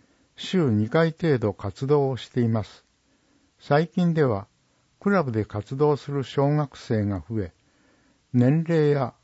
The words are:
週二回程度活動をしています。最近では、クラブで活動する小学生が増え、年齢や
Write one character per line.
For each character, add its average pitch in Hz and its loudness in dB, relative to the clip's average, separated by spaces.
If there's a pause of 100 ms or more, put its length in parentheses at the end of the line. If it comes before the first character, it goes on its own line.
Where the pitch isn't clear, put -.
(400)
週 170 0
二 107 2
回 160 0
程 151 2
度 107 0
活 104 -10
動 139 2
を 127 -6
し - -16
て 127 -2
い 117 2
ま 113 0
す。 - -18 (760)
最 156 0
近 175 0
で 156 2
は、 107 0 (520)
ク - -2
ラ 190 2
ブ 131 -4
で 107 0
活 104 -10
動 147 2
す - -12
る 139 -4
小 139 0
学 147 -2
生 107 -2
が 98 -4
増 110 -4
え、 87 -8 (800)
年 131 4
齢 156 2
や 135 -2